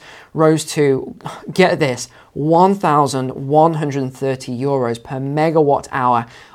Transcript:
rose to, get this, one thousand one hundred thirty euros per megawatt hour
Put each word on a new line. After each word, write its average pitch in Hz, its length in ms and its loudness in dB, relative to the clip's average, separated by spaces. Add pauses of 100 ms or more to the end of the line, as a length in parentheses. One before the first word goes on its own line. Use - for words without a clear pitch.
(340)
rose 156 320 2
to, 139 500 0 (360)
get 180 280 2
this, 127 300 -4 (220)
one 170 440 2
thousand 139 720 -2
one 156 260 4
hundred 139 400 -4
thirty 131 420 -6
euros 123 460 -2
per 135 160 -10
megawatt 147 720 0
hour 123 360 0 (280)